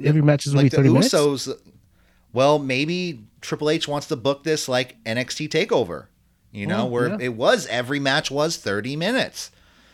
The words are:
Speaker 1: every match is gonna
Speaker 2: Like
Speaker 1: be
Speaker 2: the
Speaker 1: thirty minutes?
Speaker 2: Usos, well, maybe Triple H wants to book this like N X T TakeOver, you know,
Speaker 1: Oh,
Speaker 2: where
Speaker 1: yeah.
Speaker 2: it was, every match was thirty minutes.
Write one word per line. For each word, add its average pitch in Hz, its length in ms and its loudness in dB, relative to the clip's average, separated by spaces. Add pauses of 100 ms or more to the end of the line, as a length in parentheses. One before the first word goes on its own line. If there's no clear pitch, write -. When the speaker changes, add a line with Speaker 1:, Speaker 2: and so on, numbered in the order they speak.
Speaker 1:
every 151 200 4
match 143 240 4
is 143 60 -2
gonna 139 120 4
Speaker 2:
Like 127 80 6
Speaker 1:
be - 40 -2
Speaker 2:
the 139 60 6
Speaker 1:
thirty 131 60 6
minutes? 196 260 6
Speaker 2:
Usos, 143 400 0 (800)
well, 143 260 4
maybe 147 680 -4 (180)
Triple 151 260 -4
H 160 180 -2
wants 143 220 -6
to 151 80 -2
book 135 280 -2
this 151 240 -2
like 127 360 -2
N 113 140 -4
X 131 160 -6
T 156 140 -8
TakeOver, 127 580 -2 (440)
you 101 160 -8
know, 110 180 -2
Speaker 1:
Oh, - 20 -2
Speaker 2:
where 123 240 -2
Speaker 1:
yeah. 214 100 -4
Speaker 2:
it 123 140 -4
was, 170 320 0
every 123 340 -4
match 139 300 -2
was 151 260 -2
thirty 107 400 -4
minutes. 196 540 -4 (440)